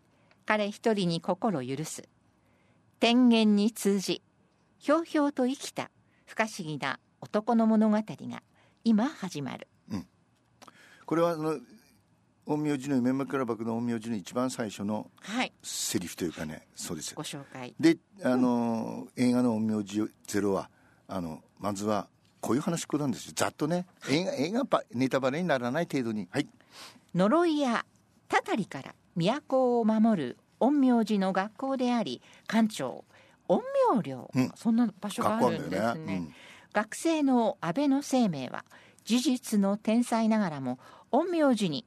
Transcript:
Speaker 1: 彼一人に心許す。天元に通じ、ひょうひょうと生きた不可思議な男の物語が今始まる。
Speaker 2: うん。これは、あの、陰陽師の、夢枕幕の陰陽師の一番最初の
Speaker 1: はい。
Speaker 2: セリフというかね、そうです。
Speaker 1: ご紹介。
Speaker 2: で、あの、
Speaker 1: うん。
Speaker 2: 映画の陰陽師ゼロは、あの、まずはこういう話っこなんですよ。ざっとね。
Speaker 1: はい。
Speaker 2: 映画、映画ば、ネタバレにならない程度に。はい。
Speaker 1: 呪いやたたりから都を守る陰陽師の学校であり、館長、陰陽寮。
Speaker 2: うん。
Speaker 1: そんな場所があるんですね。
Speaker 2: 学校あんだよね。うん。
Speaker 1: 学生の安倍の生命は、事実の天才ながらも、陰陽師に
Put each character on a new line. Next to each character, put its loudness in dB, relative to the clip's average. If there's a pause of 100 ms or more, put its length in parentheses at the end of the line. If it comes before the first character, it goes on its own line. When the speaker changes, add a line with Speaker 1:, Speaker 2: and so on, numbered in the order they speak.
(460)
Speaker 1:
彼 0
一 0
人 0
に -2
心 -2
許 -6
す。 -12 (920)
天 6
元 6
に 4
通 0
じ、 -4 (560)
ひ -2
ょ 4
う -12
ひ -2
ょ 4
う 0
と 0
生 -4
き -12
た -8 (340)
不 -20
可 0
思 -8
議 -4
な -4 (220)
男 0
の 4
物 4
語 2
が -8 (420)
今 4
始 -8
ま -8
る。 -18 (240)
Speaker 2:
う -4
ん。 -8 (1000)
こ -2
れ 4
は、 4
あ -2
の、 -2 (880)
陰 -2
陽 -2
師 -8
の、 2
夢 2
枕 -2
幕 -4
の -2
陰 -2
陽 -2
師 -10
の -4
一 -10
番 0
最 -6
初 -8
の -4 (100)
Speaker 1:
は -6
い。 -8 (100)
Speaker 2:
セ -4
リ -6
フ -12
と -4
い -2
う -6
か -8
ね、 -12
そ -10
う -6
で -10
す。 -12
Speaker 1:
ご -10
紹 -12 (100)
介。 -12
Speaker 2:
で、 4 (240)
あ 2
の、 -2
Speaker 1:
う -2
ん。 2
Speaker 2:
映 4
画 2
の 2
陰 -2
陽 -2
師 -4 (120)
ゼ -2
ロ 2
は、 -2 (380)
あ -6
の、 -10 (160)
ま -4
ず -8
は -2 (320)
こ -2
う 2
い 0
う -2
話 -4
っ -12
こ -2
な -2
ん 0
で -4
す -14
よ。 -16
ざ 0
っ -8
と -2
ね。 -2 (140)
Speaker 1:
は -6
い。 4
Speaker 2:
映 -2
画、 -4
映 -2
画 0
ば、 0
ネ 0
タ 0
バ 0
レ -2
に 0
な 4
ら -4
な -2
い -6
程 -2
度 -2
に。 -6
は -4
い。 -2 (640)
Speaker 1:
呪 4
い 0
や 0 (440)
た 2
た -4
り 0
か -10
ら -18 (220)
都 2
を 2
守 4
る -8 (220)
陰 4
陽 4
師 0
の 2
学 -2
校 -4
で 0
あ 0
り、 -6 (240)
館 4
長、 -6 (440)
陰 4 (300)
陽 2
寮。 -10
Speaker 2:
う 2
ん。 0
Speaker 1:
そ -2
ん 4
な 2
場 -8
所 -2
が 2
あ 0
る 6
ん 2
で -2
す -8
ね。 -2
Speaker 2:
学 0
校 2
あ 0
ん -10
だ -6
よ -2
ね。 -6
う -14
ん。 -20 (400)
Speaker 1:
学 -2
生 0
の 2
安 -2
倍 0
の 2
生 2
命 -6
は、 -10 (400)
事 2
実 0
の 2
天 2
才 0
な 4
が 0
ら -6
も、 -4 (320)
陰 2
陽 4
師 0
に -6